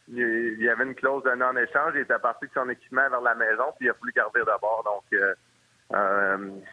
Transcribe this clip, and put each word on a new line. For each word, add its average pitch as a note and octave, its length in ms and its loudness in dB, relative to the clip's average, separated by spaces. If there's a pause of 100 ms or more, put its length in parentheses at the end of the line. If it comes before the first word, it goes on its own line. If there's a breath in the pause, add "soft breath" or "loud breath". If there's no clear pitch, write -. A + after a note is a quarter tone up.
il, A#2 500 -2
il A2 60 -2
y A#2+ 60 4
avait A#2 160 2
une C3 100 -8
clause C3 280 0
de C3 80 2
non-échange, B2+ 640 0
il C#3+ 80 0
était A#2+ 160 0
parti A#2+ 260 -2
avec - 80 -18
son B2+ 160 -2
équipement C3 400 -2
vers B2+ 100 -2
la A#2+ 160 2
maison, A#2 420 0
puis B2+ 100 -2
il - 20 4
a A2+ 100 2
voulu A#2+ 140 -8
garder A2+ 320 2
d'abord. G#2+ 400 0
Donc, G#2 340 -2
euh, G2 140 2 (640)
euh, G2 540 0 (240)